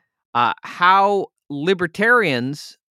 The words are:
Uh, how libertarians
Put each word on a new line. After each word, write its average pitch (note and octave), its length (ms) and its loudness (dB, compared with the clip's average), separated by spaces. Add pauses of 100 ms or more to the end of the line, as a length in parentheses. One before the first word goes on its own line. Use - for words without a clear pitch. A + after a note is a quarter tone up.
(340)
Uh, A#2+ 200 0 (100)
how G3 640 2 (220)
libertarians E3 1300 -2 (140)